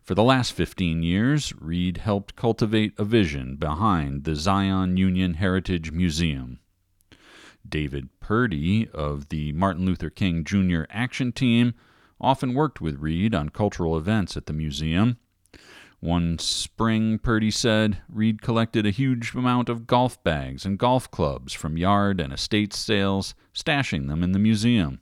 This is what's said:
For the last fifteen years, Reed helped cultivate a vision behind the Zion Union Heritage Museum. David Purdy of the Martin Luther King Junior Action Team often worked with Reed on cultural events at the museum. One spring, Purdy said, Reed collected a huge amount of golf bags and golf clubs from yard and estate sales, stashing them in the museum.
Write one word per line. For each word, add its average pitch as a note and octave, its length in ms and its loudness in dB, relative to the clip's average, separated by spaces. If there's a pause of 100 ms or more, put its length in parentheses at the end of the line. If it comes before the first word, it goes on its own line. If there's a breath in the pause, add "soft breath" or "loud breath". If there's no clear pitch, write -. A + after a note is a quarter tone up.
For - 140 -4
the G2+ 80 4
last B2+ 300 4
fifteen E2 500 0
years, A2+ 560 0
Reed F2 380 -2
helped G2+ 400 -4
cultivate A2 600 0
a G#2+ 60 -2
vision C#2+ 540 2
behind D2+ 680 0
the D#2 120 -2
Zion F#2+ 600 0
Union F#2 380 2
Heritage F2+ 580 -2
Museum. D2+ 680 -2 (1080 loud breath)
David C#2+ 400 -4 (140)
Purdy G#2+ 720 0
of D2 340 -4
the D2+ 260 -4
Martin F2+ 320 0
Luther E2+ 260 -2
King E2+ 340 0
Junior F2+ 440 0
Action A#2+ 440 -4
Team A#2+ 400 2 (480 soft breath)
often C3 320 0
worked C#3+ 260 -2
with D#2 200 -4
Reed E2+ 360 0
on D2+ 140 -2
cultural F2 480 0
events F2+ 400 -2
at D2 80 -10
the D#2 80 -6
museum. D#2 640 0 (840 loud breath)
One E2+ 380 0
spring, A2 800 0
Purdy A2 320 2
said, G#2+ 580 2
Reed A2 360 0
collected A2+ 420 0
a G#2 60 4
huge B2 420 0
amount B2 360 0
of A#2 180 -6
golf B2 360 0
bags C#2 400 -2
and G2 140 -2
golf B2 320 2
clubs C2 440 -4
from D#2 240 -4
yard G2 440 2
and C#2 100 -4
estate G#2 420 -2
sales, G2 600 0 (220 soft breath)
stashing B2+ 520 -2
them D#2 140 -2
in F2+ 100 2
the G2 60 2
museum. G#2+ 640 2